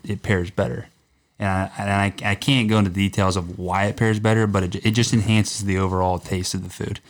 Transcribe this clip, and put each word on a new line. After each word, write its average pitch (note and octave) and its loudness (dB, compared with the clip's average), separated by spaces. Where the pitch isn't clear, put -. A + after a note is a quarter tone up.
it G2 -6
pairs F#2 0
better. - -4
And G#2 -2
I, F#2+ -2
and G2+ -4
I, G2+ 0
I F#2+ -2
can't B2 0
go A2 4
into G2 2
details F#2+ 2
of F2 -6
why F2+ 0
it G2+ -2
pairs A2 2
better, A2 4
but G2 2
it, F2+ -4
it A2 2
just A2+ 2
enhances A2 2
the F#2+ 0
overall F#2 0
taste F#2 -4
of F#2 -4
the F#2 -10
food. - -8